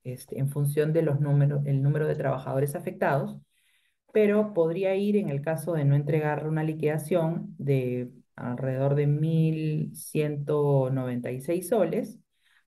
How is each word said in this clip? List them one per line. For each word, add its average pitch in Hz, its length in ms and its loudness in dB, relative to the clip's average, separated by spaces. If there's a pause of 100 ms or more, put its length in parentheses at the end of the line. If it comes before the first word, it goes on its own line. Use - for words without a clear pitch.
este, - 340 -10
en 139 120 -2
función 151 420 0
de 165 100 4
los 143 180 2
números, 143 440 2
el 139 180 0
número 151 240 2
de 151 100 0
trabajadores 135 580 -2
afectados, 180 640 -2 (760)
pero 208 400 4
podría 170 420 2
ir, 208 220 2
en 170 140 0
el 139 100 -2
caso 160 320 -4
de 147 140 2
no 139 80 6
entregar 151 520 0
una 156 160 0
liquidación, 156 960 0
de 127 540 -2 (260)
alrededor 131 580 -2
de 147 120 2
mil 156 880 0
ciento 147 960 0
noventa 123 400 -2
y 127 100 -6
seis 175 280 -4
soles 180 500 0 (480)